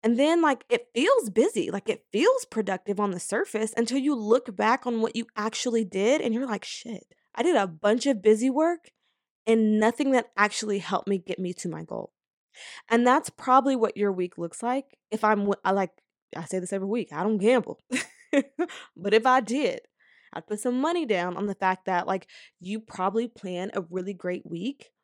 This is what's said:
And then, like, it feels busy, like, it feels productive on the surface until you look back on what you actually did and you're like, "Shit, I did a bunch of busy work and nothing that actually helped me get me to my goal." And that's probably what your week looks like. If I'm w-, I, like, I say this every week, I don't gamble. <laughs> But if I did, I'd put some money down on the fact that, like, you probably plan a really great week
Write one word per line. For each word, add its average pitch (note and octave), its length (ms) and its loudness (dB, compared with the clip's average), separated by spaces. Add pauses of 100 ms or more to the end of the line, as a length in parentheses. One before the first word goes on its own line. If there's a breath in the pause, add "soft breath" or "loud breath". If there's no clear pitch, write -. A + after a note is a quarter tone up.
And A3+ 160 2
then, D#4+ 220 4
like, D4 280 2
it - 260 -2
feels E4+ 360 2
busy, A3 400 0
like, F#3+ 180 -6
it - 240 -4
feels A4 320 2
productive G3+ 560 -4
on G3+ 100 2
the F3 80 -4
surface A3 580 -4
until A#3 220 0
you C#4 160 0
look A3 400 0
back A3 320 0
on A#3 140 -2
what A3+ 160 -2
you A3+ 100 -6 (100)
actually A3 480 -2
did G3+ 360 2
and A3+ 120 -2
you're B3 140 -2
like, G#3+ 180 -6
"Shit, - 500 -14 (200)
I - 80 -2
did E4 140 4
a G3+ 100 4
bunch G#3 400 0
of A3+ 160 2
busy A3 260 4
work D#4+ 440 0 (540)
and A3 340 4
nothing A#3+ 320 2
that B3 240 2
actually G#3 420 0
helped F#3 300 -4
me G3 100 0
get - 200 -8
me F3+ 160 -6
to - 140 -10
my D#3+ 140 -10
goal." - 300 -12 (760 loud breath)
And A#3 180 4
that's C#4 240 4
probably C4 440 4
what A3 220 0
your G3+ 160 0
week F3+ 260 -4
looks E3+ 240 -10
like. B3+ 340 -4 (140)
If G#3+ 140 -2
I'm G#3+ 160 6
w-, G3+ 240 0
I, F#3+ 80 2
like, G3 180 0 (460)
I E3 80 -10
say F#3 140 -4
this F3+ 140 -6
every G3 160 -4
week, G#3+ 240 -4
I D#3 100 -6
don't G#3+ 160 0
gamble. A#3 420 2 (100)
<laughs> - 0 - (1080 loud breath)
But F#3+ 180 -2
if A3+ 100 4
I B3+ 160 6
did, A#3 400 -2 (520 soft breath)
I'd - 140 -14
put G#3+ 140 -8
some B3 200 -2
money E4 260 0
down F3+ 300 0
on G#3 100 -4
the G3+ 80 -4
fact F#3 320 -2
that, F3+ 200 0
like, F#3+ 200 -4 (340 loud breath)
you G3+ 200 -8
probably A3 480 -4
plan F3+ 440 -8
a G3 80 -4
really F3+ 320 -8
great F3+ 320 -8
week F#3 460 -10 (140)